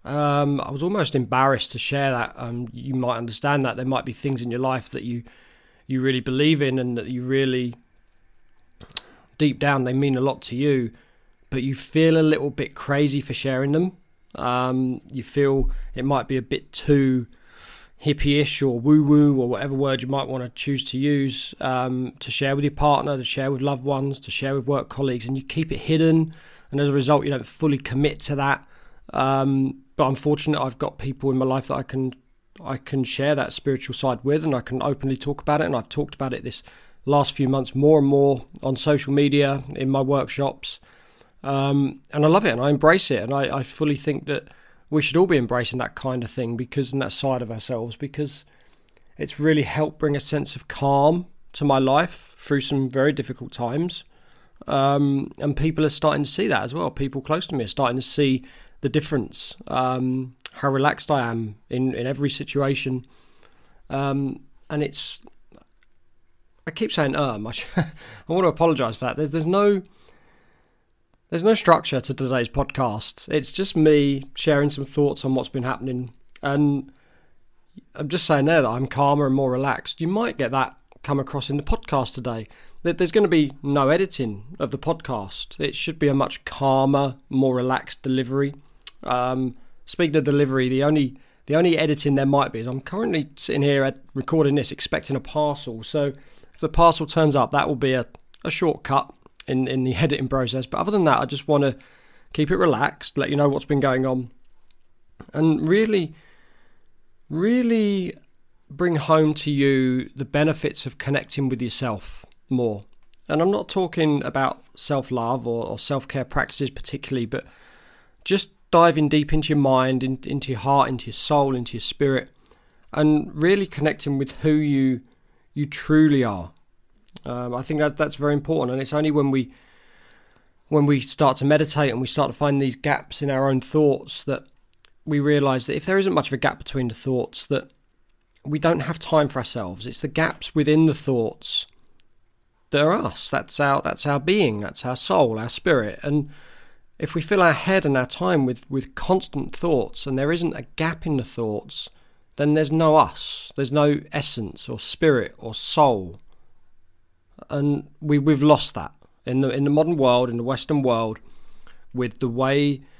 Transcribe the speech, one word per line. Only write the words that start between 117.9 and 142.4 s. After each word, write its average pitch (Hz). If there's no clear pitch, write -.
just -
diving 165
deep 151
into 156
your 151
mind, 131
in, 131
into 135
your 113
heart, 135
into 123
your 113
soul, 139
into 120
your 113
spirit, 135
and 151
really 185
connecting 147
with 135
who 156
you, 135
you 147
truly 147
are. 92
Um, 123
I 127
think 151
that 151
that's 147
very 147
important, 143
and 131
it's 135
only 151
when 143
we, 131
when 147
we 143
start 131
to 135
meditate 147
and 117
we 127
start 135
to -
find 143
these 135
gaps -
in 143
our 135
own 131
thoughts -
that 139
we 147
realise 139
that -
if 147
there 190
isn't 196
much 143
of -
a 127
gap -
between 127
the 113
thoughts, -
that -
we 147
don't 165
have 160
time 151
for 139
ourselves. 104
It's -
the 147
gaps -
within 156
the 151
thoughts -